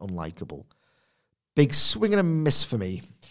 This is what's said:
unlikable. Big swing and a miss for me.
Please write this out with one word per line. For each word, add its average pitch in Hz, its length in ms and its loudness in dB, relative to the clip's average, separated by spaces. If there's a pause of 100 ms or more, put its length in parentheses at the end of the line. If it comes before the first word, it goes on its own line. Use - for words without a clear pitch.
unlikable. 82 640 -10 (920)
Big 143 180 4
swing 214 400 2
and 202 80 4
a - 20 2
miss 156 400 2
for - 140 -4
me. 92 240 -4 (300)